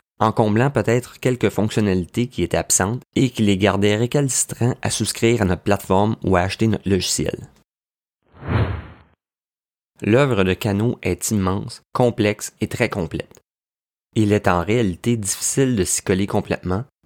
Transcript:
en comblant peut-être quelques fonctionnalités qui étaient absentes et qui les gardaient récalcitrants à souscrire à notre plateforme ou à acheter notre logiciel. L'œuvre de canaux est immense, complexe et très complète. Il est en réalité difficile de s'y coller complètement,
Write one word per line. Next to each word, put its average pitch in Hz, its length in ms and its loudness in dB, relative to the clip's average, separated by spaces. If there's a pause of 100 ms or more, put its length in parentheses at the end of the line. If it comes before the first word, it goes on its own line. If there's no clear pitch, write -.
(180)
en 107 140 2
comblant 113 380 2
peut-être 117 480 -2
quelques 123 300 0
fonctionnalités 95 800 0
qui - 160 -6
étaient 82 160 0
absentes 98 440 0 (140)
et 131 140 2
qui 113 120 -4
les 101 140 4
gardaient 101 400 2
récalcitrants 123 840 0
à - 80 -2
souscrire 113 520 0
à - 40 4
notre 90 160 -2
plateforme 101 640 2
ou 95 120 2
à 90 40 4
acheter 98 260 0
notre 107 220 -2
logiciel. - 600 -2 (2500)
L'œuvre 113 420 2
de 92 100 2
canaux 104 480 -2
est - 280 -4
immense, 101 520 -2 (100)
complexe 110 680 0
et 104 80 -2
très 113 200 -2
complète. - 520 -6 (760)
Il 107 180 2
est 104 160 2
en 87 140 2
réalité 110 540 0
difficile 123 600 -2
de 92 80 0
s'y - 180 -4
coller 95 240 0
complètement, 95 580 -4 (220)